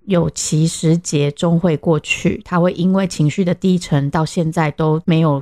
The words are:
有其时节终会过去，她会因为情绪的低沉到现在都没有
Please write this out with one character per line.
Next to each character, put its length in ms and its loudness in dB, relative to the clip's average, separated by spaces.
有 240 0
其 380 0
时 300 0
节 340 -2
终 280 0
会 160 2
过 240 0
去， 460 -2
她 140 -2
会 140 2
因 200 0
为 140 0
情 220 0
绪 140 -2
的 100 0
低 260 0
沉 320 0
到 120 0
现 260 -2
在 220 0
都 340 0
没 160 2
有 200 2